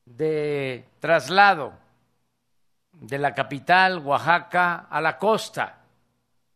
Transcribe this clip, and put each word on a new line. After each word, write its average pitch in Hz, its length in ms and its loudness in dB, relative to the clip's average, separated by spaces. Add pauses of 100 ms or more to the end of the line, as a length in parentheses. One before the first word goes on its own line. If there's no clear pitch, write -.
de 143 840 -6 (120)
traslado 160 720 2 (1200)
de 139 260 -10
la 143 160 -2
capital, 175 640 2
Oaxaca, 165 880 0
a 147 120 -4
la 156 180 -2
costa. 185 600 -4 (760)